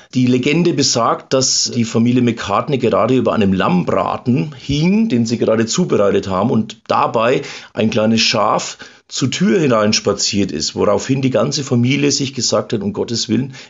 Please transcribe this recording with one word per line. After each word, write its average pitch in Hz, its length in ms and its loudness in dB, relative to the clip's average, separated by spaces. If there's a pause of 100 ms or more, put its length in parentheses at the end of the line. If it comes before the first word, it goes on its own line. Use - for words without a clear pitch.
(120)
Die 127 140 2
Legende 147 480 2
besagt, 135 580 0
dass - 420 0
die 117 120 0
Familie 120 340 2
McCartney 120 560 0
gerade 113 400 2
über 110 160 2
einem 98 220 2
Lammbraten 123 1000 0
hing, 180 540 0
den 117 160 0
sie 113 140 -2
gerade 110 260 2
zubereitet 101 640 0
haben 95 220 0
und - 380 -2
dabei 123 520 0 (320)
ein 110 160 0
kleines 110 320 2
Schaf 113 560 0 (320)
zur 127 220 -4
Tür 202 280 2
hineinspaziert 107 920 0
ist, - 220 -6
woraufhin 101 480 0
die 131 80 0
ganze 131 340 -2
Familie 135 460 0
sich 135 240 -4
gesagt 113 400 -2
hat, 104 80 -2
um 98 100 -4
Gottes 107 380 -4
Willen, 131 240 -2 (160)